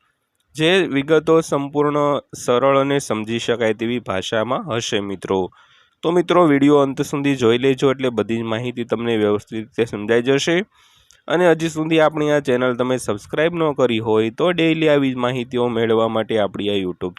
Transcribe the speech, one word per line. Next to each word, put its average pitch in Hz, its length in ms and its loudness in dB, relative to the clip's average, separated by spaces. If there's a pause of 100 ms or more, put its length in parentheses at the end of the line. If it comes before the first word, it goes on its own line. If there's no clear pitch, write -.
(540)
જે 165 240 2
વિગતો 156 600 2
સંપૂર્ણ 143 800 -2 (120)
સરળ 131 440 2
અને 139 220 0
સમજી 113 400 -4
શકાય 113 340 -2
તેવી 117 260 -4
ભાષામાં 113 760 -4
હશે 117 240 -4
મિત્રો. 95 520 -4 (520)
તો 165 80 0
મિત્રો, 175 360 2
વીડિયો 143 280 4
અંત 139 260 2
સુધી 143 340 -2
જોઈ 120 220 2
લેજો, 135 340 2
એટલે 131 180 -2
બધી 110 280 -2
જ 117 40 -4
માહિતી 120 420 -6
તમને 113 340 -2
વ્યવસ્થિત 104 400 0
રીતે - 280 -4
સમજાઈ 113 360 0
જશે. 139 400 2 (640)
અને 170 240 4
હજી 160 180 0
સુધી 156 300 0
આપણી 151 300 2
આ 147 100 2
ચેનલ 127 360 0
તમે 127 220 -2
સબસ્ક્રાઇબ 151 560 -4
ન 160 200 -2
કરી 120 260 2
હોય, 110 300 2
તો 160 220 0
ડેઈલી 160 380 2
આવી 139 220 2
જ 123 40 -6
માહિતીઓ 123 520 -2
મેળવવા 113 400 2
માટે 113 320 -2
આપણી 101 300 -2
આ 101 40 0
YouTube 92 460 -4